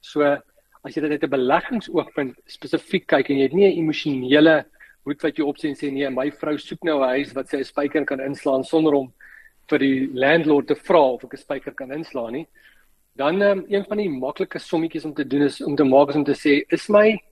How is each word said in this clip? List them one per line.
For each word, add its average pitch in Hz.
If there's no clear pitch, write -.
So, -
as 135
jy 160
dit 147
uit 151
'n 156
beleggingsoogpunt 143
spesifiek -
kyk 143
en 143
jy 135
het 135
nie 196
'n 180
emosionele 151
hoed 143
wat 151
jy 156
opsien 143
en 135
sê, 143
"Nee, 135
my 131
vrou 151
soek -
nou 151
'n 131
huis 139
wat 135
sy 147
'n 135
spyker 143
kan 135
inslaan 135
sonder 160
om 139
vir 147
die 135
landlord 143
te 147
vra 147
of 117
ek 127
'n 135
spyker 139
kan 131
inslaan 131
nie," 160
dan, 160
ehm, 202
een 196
van 208
die 208
maklike 147
sommetjies 165
om 156
te 143
doen 139
is 139
om 147
te 147
maak 139
is 143
om 147
te 139
sê, 143
"Is -
my 214